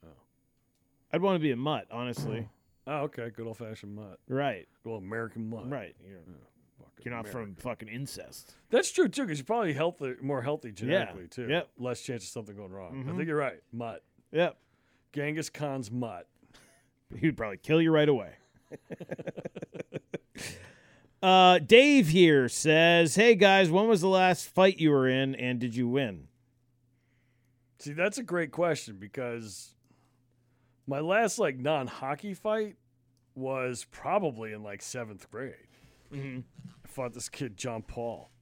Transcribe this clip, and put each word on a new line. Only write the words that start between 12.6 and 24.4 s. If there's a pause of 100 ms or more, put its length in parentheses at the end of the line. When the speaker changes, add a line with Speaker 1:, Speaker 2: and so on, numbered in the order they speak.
Speaker 1:
wrong.
I
Speaker 2:
Mm-hmm.
Speaker 1:
think
you're
right. (100)
Mutt. (280)
Speaker 2:
Yep. (560)
Speaker 1:
Genghis
Khan's
mutt. (440)
Speaker 2:
<laughs>
He'd
probably
kill
you
right
away. (540)
<laughs> (2250)
Uh,
Dave
here
says,
"Hey,
guys,
when
was
the
last